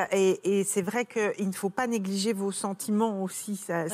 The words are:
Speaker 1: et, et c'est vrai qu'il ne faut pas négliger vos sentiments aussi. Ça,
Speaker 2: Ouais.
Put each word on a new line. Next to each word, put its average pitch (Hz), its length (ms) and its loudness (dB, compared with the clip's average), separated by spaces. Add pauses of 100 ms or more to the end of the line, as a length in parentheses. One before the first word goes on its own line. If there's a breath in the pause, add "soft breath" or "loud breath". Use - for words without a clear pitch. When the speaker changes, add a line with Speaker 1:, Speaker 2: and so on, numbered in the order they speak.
(140)
Speaker 1:
et, 190 460 4
et 196 40 4
c'est 196 180 0
vrai 226 220 0
qu'il 208 460 -2
ne - 20 -4
faut 196 180 -4
pas 247 180 -2
négliger 196 440 0
vos 196 220 -2
sentiments 208 680 0
aussi. 190 360 -6
Ça, 170 260 -2
Speaker 2:
Ouais. 165 100 -2